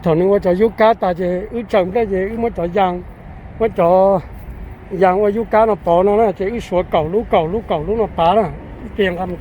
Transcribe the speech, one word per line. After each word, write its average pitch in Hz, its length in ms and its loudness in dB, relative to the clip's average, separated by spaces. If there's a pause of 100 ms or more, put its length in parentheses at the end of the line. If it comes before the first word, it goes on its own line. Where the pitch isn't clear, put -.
thằng 160 160 2
nó 196 200 2
cho 180 120 0
yếu 196 180 2
cá 220 260 4
ta 190 180 -2
chị 175 120 -4 (260)
ứ 240 180 -6
chồng 185 260 0
đó 233 160 0
chị 190 60 -2
ứ 202 220 -4
mới 233 120 -2
cho 175 180 -4
giang, 180 340 0 (560)
mới 220 100 2
cho 185 520 4 (720)
giang 185 300 2
qua 208 120 2
yếu 226 100 -2
cá 220 220 4
nó 214 80 2 (100)
bỏ 175 180 4
nó 202 140 4
nè, 220 160 4
chị 185 120 -6
ứ 226 160 -4
sủa 180 300 -2
cầu 156 180 0
lú, 208 220 -2
cầu 170 180 2
lú, 208 200 -4
cầu 160 180 -2
lú 208 100 -2
nó 214 100 0 (100)
phá 170 180 4
đó. 214 100 2 (520)
Tiền 185 220 0
cầm 180 220 -6